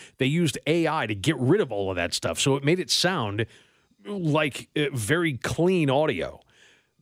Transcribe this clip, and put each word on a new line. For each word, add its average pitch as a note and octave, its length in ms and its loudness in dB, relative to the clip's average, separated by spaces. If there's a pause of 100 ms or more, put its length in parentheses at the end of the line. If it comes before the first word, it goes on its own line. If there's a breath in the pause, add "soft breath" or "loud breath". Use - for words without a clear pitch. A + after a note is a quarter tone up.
(200 loud breath)
they C3+ 80 2
used D#3 400 2
A E3 200 2
I D3 200 -2
to G#2+ 80 -2
get G#2+ 240 0
rid D3+ 220 4
of C#3 100 -2
all G2+ 180 -2
of F#2+ 60 -2
that F2 180 -2
stuff. - 260 -4
So C3+ 180 2
it C#3+ 60 -6
made E3 160 2
it E3+ 120 -4
sound A#2 560 0 (580 soft breath)
like, D#3 720 -2
uh, D3+ 160 0
very C#3+ 400 0
clean E3 560 2
audio. B2+ 520 0 (600 soft breath)